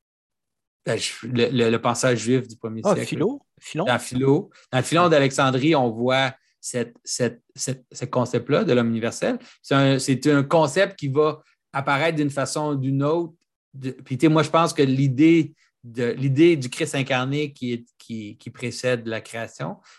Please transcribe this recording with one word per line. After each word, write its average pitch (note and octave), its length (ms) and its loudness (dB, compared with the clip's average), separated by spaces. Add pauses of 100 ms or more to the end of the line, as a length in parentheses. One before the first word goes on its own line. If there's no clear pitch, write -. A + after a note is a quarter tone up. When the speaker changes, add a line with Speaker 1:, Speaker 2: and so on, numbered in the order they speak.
(840)
Speaker 1:
ben, A#2 120 -2
je, - 300 -8
le, B2 220 0
le, A#2+ 200 2
le A2+ 120 0
penseur B2 340 0
juif A#2 320 0
du A2+ 100 -18
premier A2+ 260 -10
Speaker 2:
Ah, G3+ 100 4
Speaker 1:
siècle. - 140 -2
Speaker 2:
Philo ? A3 340 -2 (180)
Philon ? - 260 -6
Speaker 1:
Dans A#2+ 140 2
Philo. C3+ 500 0 (220)
Dans C3 120 0
Philon E3 200 2
Speaker 2:
Ouais. F3 60 4
Speaker 1:
d'Alexandrie, C#3 640 2
on B2+ 160 2
voit B2+ 420 0 (260)
cette, A#2+ 360 -8 (100)
cette, A#2+ 360 -4 (140)
cette, - 360 -8
ce - 120 -10
concept-là C3+ 600 -2
de C#3+ 80 2
l'homme A#2+ 160 2
universel. A#2 500 -2 (220)
C'est - 140 -2
un, C3+ 220 4
c'est C3 300 0
un C#3+ 160 4
concept E3 560 2
qui D3 80 -6
va D3+ 340 0 (300)
apparaître D3 460 0
d'une D3 120 0
façon C#3+ 420 -4
ou D3 40 -2
d'une C3+ 280 -2
autre. E3 300 -2 (400)
De, C3 180 -10
puis, C3 260 -8
tu E3 80 2
sais, E3 40 6
moi, D#3 140 4
je D3 60 -2
pense E3 240 2
que D3 100 2
l'idée C#3 680 4 (300)
de, A#2+ 280 -4
l'idée C#3+ 460 2
du C3 120 -8
Christ D3+ 240 -6
incarné C#3 600 -2
qui B2 200 -6
est, A#2+ 120 -8 (120)
qui, A2 400 -12
qui - 140 -16
précède A#2+ 560 -4
la A2 120 -6
création, A#2 580 -12 (220)